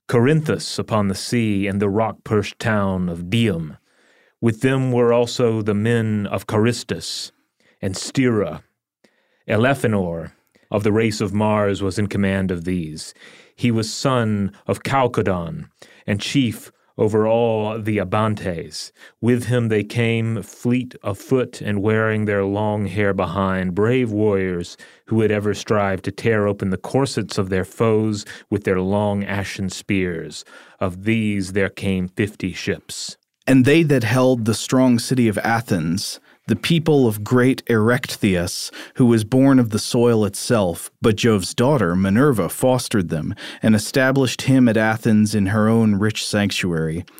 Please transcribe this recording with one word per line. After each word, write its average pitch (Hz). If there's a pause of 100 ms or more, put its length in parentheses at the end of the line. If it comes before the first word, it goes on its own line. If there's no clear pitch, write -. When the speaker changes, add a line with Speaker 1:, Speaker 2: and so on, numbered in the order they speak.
Speaker 1:
Corinthus 123
upon 104
the 95
sea, 104
and 98
the 104
rock-perched 104
town 98
of 85
Dium. 92 (640)
With 113
them 131
were 120
also 117
the 104
men 107
of -
Caristus - (500)
and 95
Styra. 117 (840)
Elephenor 107 (400)
of 104
the 107
race 110
of 98
Mars 104
was 98
in 101
command 98
of 85
these. 82 (400)
He 123
was 110
son 110 (160)
of 104
Chalcodon 95 (360)
and 104
chief - (240)
over 110
all 110
the 104
Abantes. 98 (280)
With 113
him 117
they 107
came, 113
fleet 123
of 104
foot -
and 101
wearing 110
their 101
long 104
hair 98
behind, 92
brave 117
warriors 95 (300)
who 110
would 110
ever 104
strive 98
to -
tear 110
open 101
the 92
corsets 131
of 98
their 92
foes 110 (240)
with 101
their 92
long 101
ashen 98
spears. 87 (360)
Of 92
these 104
there 95
came 92
fifty 98
ships. - (300)
Speaker 2:
And 135
they 160
that 139
held 127
the 110
strong 127
city 120
of 101
Athens, 101 (280)
the 110
people 156
of 104
great 123
Erechtheus, 110 (240)
who 135
was 117
born 131
of 117
the 107
soil 117
itself, 98 (120)
but 110
Jove's 107
daughter, 117
Minerva, 95
fostered 123
them, 82 (280)
and 110
established 131
him 131
at 110
Athens 110
in 101
her 107
own 113
rich 107
sanctuary. 87 (160)